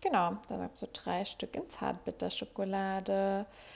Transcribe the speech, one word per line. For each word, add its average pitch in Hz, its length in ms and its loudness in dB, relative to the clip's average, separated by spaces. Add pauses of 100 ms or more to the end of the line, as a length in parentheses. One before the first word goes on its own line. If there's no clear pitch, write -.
genau, 196 380 4 (100)
da 190 80 -2
gab's 180 240 -4
so - 100 -6
drei 180 360 -2
Stück - 280 -6
in - 140 -4
Zartbitterschokolade. 196 1800 0 (320)